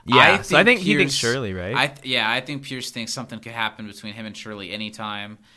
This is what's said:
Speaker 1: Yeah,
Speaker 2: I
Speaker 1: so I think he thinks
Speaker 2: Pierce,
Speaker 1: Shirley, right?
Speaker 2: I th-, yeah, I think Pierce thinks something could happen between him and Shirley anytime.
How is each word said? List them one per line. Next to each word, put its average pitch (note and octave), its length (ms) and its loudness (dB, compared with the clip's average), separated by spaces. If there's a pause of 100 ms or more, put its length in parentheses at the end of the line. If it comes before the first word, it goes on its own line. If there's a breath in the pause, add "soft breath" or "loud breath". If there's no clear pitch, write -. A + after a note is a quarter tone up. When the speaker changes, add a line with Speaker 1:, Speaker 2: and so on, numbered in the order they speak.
Speaker 1:
Yeah, - 360 6
Speaker 2:
I - 20 -8
Speaker 1:
so - 160 4
I F#3 60 8
think A#3+ 160 6
he G3 160 2
thinks E3 220 2
Speaker 2:
Pierce, A#2 140 2
Speaker 1:
Shirley, A#2+ 220 -2
right? F#2 220 -4
Speaker 2:
I C3 100 2
th-, C#3+ 180 -10
yeah, B2 240 0
I A#2+ 120 0
think C#3 240 -8
Pierce B2+ 260 -8
thinks A2+ 220 -8
something A#2 260 -10
could A2+ 140 -14
happen A2+ 340 -6
between G#2 280 -14
him A2 120 -12
and G#2 100 -12
Shirley G2+ 360 -10
anytime. G#2 680 -10 (180)